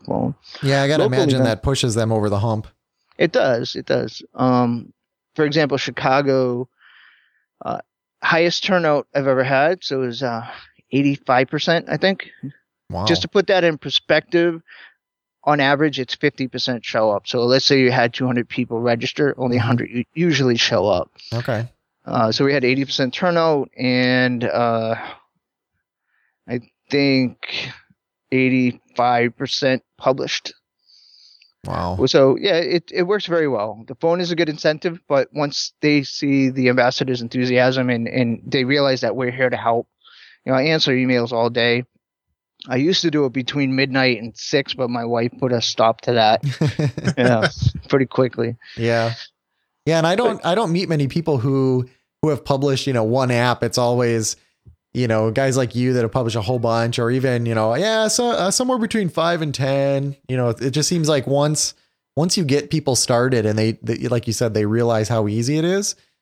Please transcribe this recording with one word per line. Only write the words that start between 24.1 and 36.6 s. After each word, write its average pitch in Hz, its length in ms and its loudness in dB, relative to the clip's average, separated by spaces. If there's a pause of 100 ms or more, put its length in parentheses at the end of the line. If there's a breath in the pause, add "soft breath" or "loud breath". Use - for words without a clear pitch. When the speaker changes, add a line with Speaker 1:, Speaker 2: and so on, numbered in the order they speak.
Speaker 1:
uh, 113 500 0 (1500 loud breath)
I 123 120 -4 (300)
think 135 800 0 (640 loud breath)
eighty-five 123 1040 0
percent 131 460 -2 (160)
published. - 540 -2 (1120 soft breath)
Speaker 2:
Wow. 90 420 -4
Speaker 1:
So 135 340 4
yeah, 190 160 0
it, 170 360 -2
it 180 100 -2
works 196 240 -2
very 170 200 0
well. 110 400 -4
The 131 80 -14
phone 170 260 0
is 170 100 -4
a 170 60 -4
good 165 120 0
incentive, 160 500 -2 (100)
but 139 240 2
once 147 480 -4
they 147 220 2
see 139 460 0
the 127 220 2